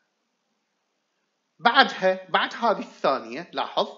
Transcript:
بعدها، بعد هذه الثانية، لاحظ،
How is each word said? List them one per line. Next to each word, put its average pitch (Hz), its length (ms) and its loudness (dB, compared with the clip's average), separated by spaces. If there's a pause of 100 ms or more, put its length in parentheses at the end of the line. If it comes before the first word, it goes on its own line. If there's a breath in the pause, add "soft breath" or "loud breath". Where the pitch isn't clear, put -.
(1600)
بعدها، 190 680 2
بعد 196 240 0
هذه 214 260 0
الثانية، 131 760 -4
لاحظ، 147 340 -4 (100)